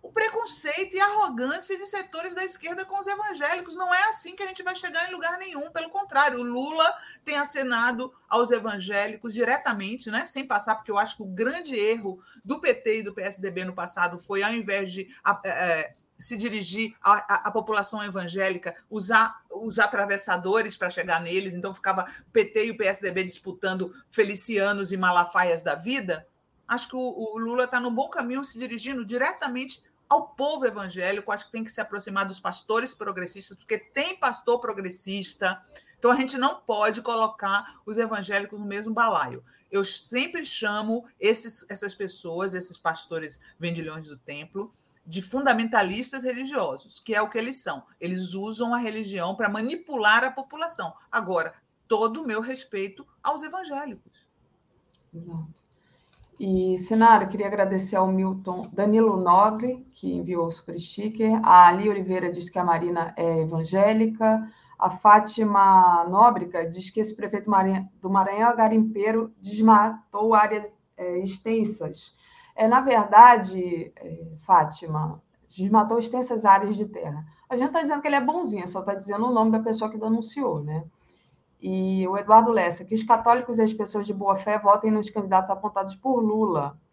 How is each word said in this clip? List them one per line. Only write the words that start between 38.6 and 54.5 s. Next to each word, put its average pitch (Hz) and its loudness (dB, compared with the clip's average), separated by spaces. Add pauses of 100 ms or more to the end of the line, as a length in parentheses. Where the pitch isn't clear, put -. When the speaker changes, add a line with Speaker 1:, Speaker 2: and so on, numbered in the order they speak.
Speaker 1:
no 208 -10
mesmo 208 -6
balaio. 160 0 (280)
Eu 196 0
sempre 277 -6
chamo 220 -4 (120)
esses, 220 0
essas 196 -8
pessoas, 180 -6
esses 180 -8
pastores 160 -8 (180)
vendilhões 160 -8
do 143 -20
templo, 151 -12 (340)
de 170 -8
fundamentalistas 233 0
religiosos, 247 -6
que 220 -6
é 208 2
o 214 -2
que 226 -6
eles 247 -6
são. 143 -8 (160)
Eles 180 -6
usam 220 -4
a 240 0
religião 202 -6
pra 214 -2
manipular 233 0
a 254 -2
população. 277 -8 (180)
Agora, 175 -2 (340)
todo 226 0
o 294 -8
meu 220 -2
respeito 226 -10 (160)
aos 294 -4
evangélicos. 302 -12 (840)